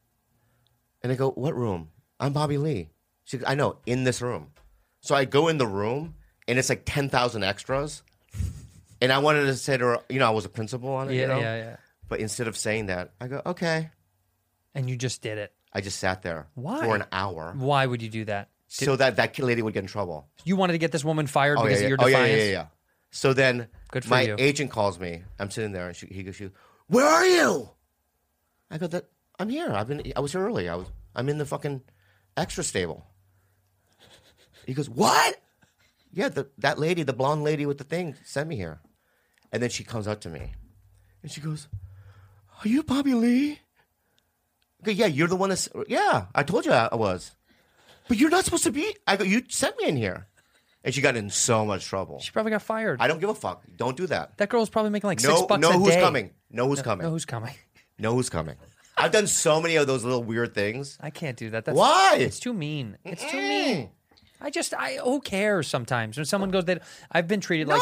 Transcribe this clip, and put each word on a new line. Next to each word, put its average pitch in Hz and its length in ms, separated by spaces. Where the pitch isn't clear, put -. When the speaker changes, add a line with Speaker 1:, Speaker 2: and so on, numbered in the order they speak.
Speaker 1:
And 123 100
I 127 40
go, 131 140
"What 131 240
room? 92 360
I'm 143 140
Bobby 147 260
Lee." 139 320
She - 120
goes, 117 120
"I 135 60
know, 131 220
in 127 180
this 123 180
room." 95 260
So - 140
I 139 120
go 143 220
in 160 100
the 127 80
room, 113 480
and 120 100
it's, 131 120
like, 123 160
ten 139 240
thousand 120 340
extras. 135 580
And 127 100
I 135 60
wanted 147 280
to 135 100
say 135 200
to 123 80
her, 120 140
you 127 100
know, 127 80
I 113 40
was 110 160
a - 20
principal 120 460
on 135 160
it, 131 40
Speaker 2:
Yeah, 127 80
Speaker 1:
you 131 60
know? 131 100
Speaker 2:
yeah, 113 180
yeah. 113 200
Speaker 1:
But - 120
instead 110 280
of 107 80
saying 110 300
that, 90 340
I 123 80
go, 135 160
"Okay." 160 460
Speaker 2:
And 127 140
you 127 80
just 120 260
did 107 160
it. 104 140
Speaker 1:
I 98 100
just 98 160
sat 92 240
there 80 320
Speaker 2:
Why? 165 300
Speaker 1:
for 113 100
an 95 180
hour. 90 440
Speaker 2:
Why 135 300
would 123 160
you 110 60
do 110 180
that? 101 220
Did 135 80
Speaker 1:
So 120 100
that 127 200
that 117 220
lady 120 220
would 110 140
get 104 100
in - 40
trouble. 87 380
Speaker 2:
You 185 120
wanted 185 160
to 165 60
get 160 140
this 143 120
woman 156 220
fired 143 320
Speaker 1:
Oh, 117 60
Speaker 2:
because 104 180
Speaker 1:
yeah, 104 60
Speaker 2:
of - 20
Speaker 1:
yeah. 135 60
Speaker 2:
your - 40
Speaker 1:
Oh, 123 60
yeah, 131 100
Speaker 2:
defiance? 117 240
Speaker 1:
yeah, 107 60
yeah, 98 60
yeah. 85 140
So - 240
then 123 340
Speaker 2:
Good 127 140
for 110 60
Speaker 1:
my 127 120
Speaker 2:
you. 107 160
Speaker 1:
agent 143 320
calls 101 280
me. 87 240
I'm 98 120
sitting 104 220
there, 90 160
and 87 80
she, - 100
he 95 160
goes, 95 140
she 104 80
goes, 95 80
"Where 240 200
are 330 200
you?" 240 420
I 160 80
go, 175 100
"That 175 160
I'm 196 100
here. 294 240
I've 107 160
been, 147 280
I - 40
was 143 120
here 185 80
early. 185 280
I 85 80
was, 92 100
I'm 127 140
in 147 100
the 147 80
fucking 143 360
extra 160 280
stable." 87 400
He 131 80
goes, 143 140
"What?" - 520
"Yeah, - 160
the, - 200
that 139 200
lady, 165 240
the 135 100
blonde 147 320
lady 147 220
with 143 120
the 143 60
thing, 165 300
sent 151 240
me 160 80
here." 82 240
And 113 100
then 120 80
she - 140
comes 107 240
up 107 140
to 87 80
me, - 220
and 156 80
she 156 100
goes, 151 280
"Are 208 40
you 269 140
Bobby 269 320
Lee?" 247 460
I 175 40
go, 214 60
"Yeah, 208 140
you're 160 220
the 185 80
one 190 140
that's, - 180
yeah, 269 480
I 143 80
told 214 240
you - 60
I, 117 180
I - 60
was. 95 360
But 233 100
you're 302 120
not 370 140
supposed - 200
to 311 80
be." 392 240
I 196 100
go, 196 80
"You 202 240
sent 427 300
me 403 100
in 165 80
here." 101 300
And 123 120
she 135 60
got 131 160
in 101 140
so 110 340
much 98 220
trouble. 90 340
Speaker 2:
She - 100
probably 220 200
got 214 100
fired. 220 400
Speaker 1:
I 123 80
don't 160 100
give 196 120
a 214 40
fuck. 92 280
Don't 127 220
do 180 120
that. 92 280
Speaker 2:
That 202 140
girl's 226 180
probably 214 220
making, 208 180
like, 160 140
Speaker 1:
Know, 147 140
Speaker 2:
six 180 100
bucks 202 160
Speaker 1:
know 190 80
Speaker 2:
a - 80
Speaker 1:
who's 196 160
Speaker 2:
day. 180 80
Speaker 1:
coming. 139 280
Know 120 180
who's 139 120
Speaker 2:
Know, 131 40
Speaker 1:
coming. 107 220
Speaker 2:
know 165 40
who's 165 140
coming. 117 300
Speaker 1:
Know 110 160
who's 127 140
coming. 80 280
I've 160 160
done 208 160
so 160 360
many 165 140
of 147 100
those 135 180
little 123 180
weird 113 300
things. 117 480
Speaker 2:
I 151 80
can't 147 300
do 113 120
that. 110 140
That's, 156 140
Speaker 1:
Why? 320 420
Speaker 2:
it's - 180
too 247 140
mean. 147 500
It's - 200
too 320 160
Speaker 1:
Mm-mm. 392 100
Speaker 2:
mean. 113 140
I 285 80
just, - 240
I, 262 220
who 262 260
cares 196 460
sometimes? 117 500
When 151 80
someone 196 240
goes, 180 160
they, 180 120
I've 170 180
been 208 120
treated 160 260
like - 160